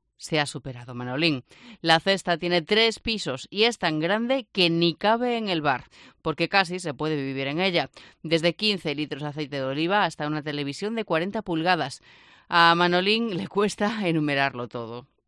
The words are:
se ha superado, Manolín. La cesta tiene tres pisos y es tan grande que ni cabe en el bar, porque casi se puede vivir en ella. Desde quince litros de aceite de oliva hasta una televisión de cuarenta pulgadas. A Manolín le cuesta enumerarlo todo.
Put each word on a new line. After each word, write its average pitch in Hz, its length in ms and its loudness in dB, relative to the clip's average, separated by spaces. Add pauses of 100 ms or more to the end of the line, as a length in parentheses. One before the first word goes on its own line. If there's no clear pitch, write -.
(160)
se - 240 -2
ha 143 60 2
superado, 123 500 -12
Manolín. 127 480 -2 (380)
La 165 180 6
cesta 185 380 0
tiene 175 240 0
tres 214 400 2
pisos 170 480 -4
y 202 140 0
es 233 140 2
tan 156 220 -2
grande 226 540 0
que 175 160 4
ni 170 260 2
cabe 233 400 0
en 220 140 -4
el 165 120 -2
bar, 135 220 0 (380)
porque 160 260 -2
casi 185 320 0
se 165 140 -6
puede 151 240 -2
vivir 135 300 -4
en 151 120 -2
ella. 170 300 0 (340)
Desde 165 300 2
quince 185 420 -2
litros 143 260 -6
de 151 60 -6
aceite 143 300 -8
de 135 80 -4
oliva 170 400 0
hasta 151 220 -4
una 151 160 -4
televisión 147 520 -6
de 220 80 -4
cuarenta 190 380 -2
pulgadas. 165 600 0 (460)
A 170 260 6
Manolín 185 600 2
le 190 140 -6
cuesta 208 580 0
enumerarlo 139 600 0
todo. 117 380 -10 (200)